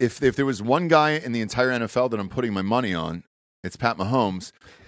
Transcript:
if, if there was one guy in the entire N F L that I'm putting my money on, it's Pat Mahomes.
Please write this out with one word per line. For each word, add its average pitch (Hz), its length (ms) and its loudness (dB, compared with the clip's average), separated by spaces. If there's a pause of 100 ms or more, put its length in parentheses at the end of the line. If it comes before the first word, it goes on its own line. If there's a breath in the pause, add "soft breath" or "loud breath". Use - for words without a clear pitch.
if, 120 200 0
if 131 140 4
there 139 100 0
was 127 160 -2
one 143 280 0
guy 151 220 6
in 151 200 -4
the 117 100 -2
entire 123 300 0
N 123 140 0
F 107 120 -4
L 127 120 2
that 113 100 -2
I'm 98 100 -4
putting 120 240 -2
my 98 100 -2
money 110 300 0
on, 82 300 -4 (400)
it's - 140 -10
Pat 117 200 0
Mahomes. 101 540 0 (360 soft breath)